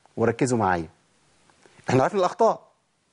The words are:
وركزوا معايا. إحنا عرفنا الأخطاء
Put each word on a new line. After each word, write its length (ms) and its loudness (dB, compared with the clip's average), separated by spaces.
وركزوا 400 0
معايا. 320 -2
إحنا 140 2
عرفنا 160 -2
الأخطاء 480 0